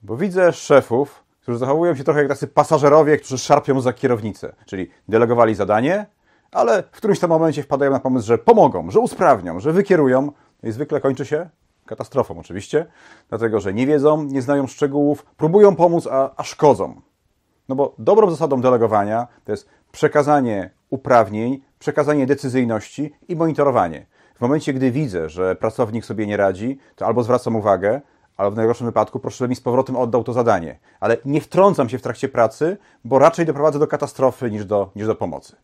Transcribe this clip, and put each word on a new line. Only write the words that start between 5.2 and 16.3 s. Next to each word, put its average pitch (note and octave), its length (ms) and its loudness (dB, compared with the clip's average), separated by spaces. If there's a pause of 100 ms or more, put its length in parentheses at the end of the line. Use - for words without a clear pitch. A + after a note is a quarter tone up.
zadanie, A#2 520 0 (460)
ale A3+ 300 2
w - 80 -16
którymś G3+ 280 -2
tam E3+ 120 0
momencie D#3+ 320 0
wpadają C#3 280 0
na C3 100 0
pomysł, B2+ 260 -2
że A2+ 120 2
pomogą, A#2 520 4
że F#3+ 100 4
usprawnią, G2+ 600 0
że C#3+ 120 -2
wykierują. D3 600 2 (300)
No A2+ 60 -8
i A2+ 40 -8
zwykle C#3+ 280 -6
kończy C3+ 260 -4
się D#3+ 220 -6 (380)
katastrofą A2 520 -6
oczywiście, G#2 480 -6 (420)
dlatego A2 320 -2
że F#2+ 140 -6
nie B2 120 -2
wiedzą, D3+ 360 2
nie C3+ 200 -6
znają C#3 240 -2
szczegółów, C#3+ 560 -2
próbują F#3 540 2
pomóc, E3+ 300 2
a, C3+ 300 -2